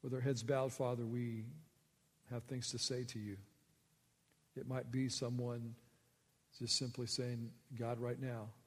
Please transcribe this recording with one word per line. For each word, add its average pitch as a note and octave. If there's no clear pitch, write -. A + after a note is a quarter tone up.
With B2+
our B2+
heads B2
bowed, C3
Father, B2
we A2+
have A#2+
things B2+
to B2
say B2+
to A#2
you. G#2
It C3+
might B2+
be C3
someone A#2+
just A#2+
simply B2
saying, A#2
"God, A#2
right B2
now A#2